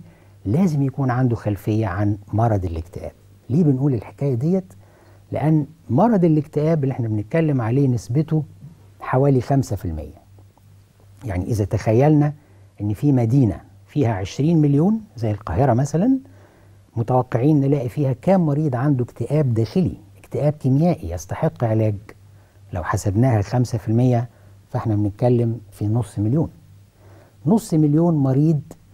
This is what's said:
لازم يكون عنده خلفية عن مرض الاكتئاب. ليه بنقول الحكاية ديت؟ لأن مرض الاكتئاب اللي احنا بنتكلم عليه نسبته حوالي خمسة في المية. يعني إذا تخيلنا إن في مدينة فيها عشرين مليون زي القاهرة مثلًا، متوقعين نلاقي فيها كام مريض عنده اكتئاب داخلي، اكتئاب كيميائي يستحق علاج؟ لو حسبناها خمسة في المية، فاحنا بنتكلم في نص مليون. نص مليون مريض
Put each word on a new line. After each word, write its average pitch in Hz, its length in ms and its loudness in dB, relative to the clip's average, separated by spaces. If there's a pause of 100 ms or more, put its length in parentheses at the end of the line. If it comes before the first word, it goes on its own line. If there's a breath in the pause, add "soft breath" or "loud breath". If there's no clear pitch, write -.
(460 loud breath)
لازم 147 360 0
يكون 131 300 -2
عنده 120 240 0
خلفية 107 520 -2
عن 104 300 -2 (160)
مرض 104 320 0
الاكتئاب. 82 460 -10 (380)
ليه 160 140 2
بنقول 139 300 2
الحكاية 131 400 -4
ديت؟ 175 400 -2 (580 soft breath)
لأن 151 340 0 (240)
مرض 185 360 4
الاكتئاب 151 580 0
اللي 135 100 -2
احنا 117 140 -4
بنتكلم 131 540 0
عليه 131 260 2
نسبته 139 560 -2 (560)
حوالي 135 420 2
خمسة 131 340 -2
في - 100 -8
المية. 76 360 -10 (1040)
يعني 90 200 -4
إذا 104 200 -2
تخيلنا 147 680 2 (480 soft breath)
إن 104 120 -2
في 143 180 0
مدينة 120 500 2 (240)
فيها 117 280 -2
عشرين 139 480 0
مليون 160 400 2 (140)
زي 110 160 -4
القاهرة 110 420 0
مثلًا، 175 460 0 (760 soft breath)
متوقعين 127 680 2
نلاقي 135 280 0
فيها 135 240 -2
كام 180 320 2
مريض 147 300 -2
عنده 127 280 0
اكتئاب 135 500 -2
داخلي، 113 440 0 (220)
اكتئاب 147 340 -2
كيميائي 139 580 0
يستحق 127 520 -6
علاج؟ 110 320 0 (800 soft breath)
لو 87 100 -6
حسبناها 107 580 0
خمسة 123 360 -2
في - 120 -12
المية، 120 400 2 (400 soft breath)
فاحنا 110 260 -4
بنتكلم 117 640 0 (120)
في 104 160 -6
نص 110 320 -2
مليون. 127 300 0 (960 soft breath)
نص 190 280 0
مليون 156 440 2
مريض 143 440 2 (320)